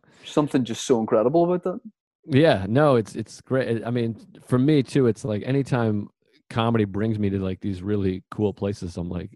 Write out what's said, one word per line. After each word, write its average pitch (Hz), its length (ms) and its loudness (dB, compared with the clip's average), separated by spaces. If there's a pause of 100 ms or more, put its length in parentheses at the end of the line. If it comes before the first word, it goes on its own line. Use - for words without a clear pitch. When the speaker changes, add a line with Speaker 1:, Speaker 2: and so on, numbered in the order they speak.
(240)
Speaker 1:
Something 143 420 0
just 110 200 -8
so 120 140 2
incredible 123 460 2
about 180 180 -2
that. 180 160 -6 (460)
Speaker 2:
Yeah, 135 420 2
no, 135 280 4
it's, 110 200 -2
it's - 260 -10
great. 117 440 -2
I 117 60 -6
mean, 117 260 -2 (280)
for 127 120 2
me 143 240 4
too, 131 240 2
it's 113 180 0
like 107 220 -4
anytime 120 640 0 (400)
comedy 113 360 2
brings 104 340 -2
me 104 100 0
to, 98 80 -2
like, 92 220 -4
these 95 240 -6
really 98 480 -2
cool 104 220 -2
places, 98 440 -6
I'm 87 120 -6
like, 87 260 -8